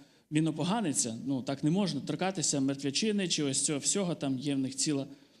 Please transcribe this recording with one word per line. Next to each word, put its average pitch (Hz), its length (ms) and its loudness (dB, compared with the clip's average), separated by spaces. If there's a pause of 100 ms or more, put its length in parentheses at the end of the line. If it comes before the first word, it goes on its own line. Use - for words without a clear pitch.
(300)
він 156 180 2
опоганиться, 160 760 0
ну, 131 180 0
так 139 220 -2
не 151 60 4
можна 170 300 2
торкатися 170 600 0
мертвячини 143 680 0
чи 160 140 0
ось 135 220 0
цього 151 140 0
всього, 175 360 0
там 135 240 -2
є 139 160 -2
в 135 40 0
них 131 180 -2
ціла, 139 300 0 (340)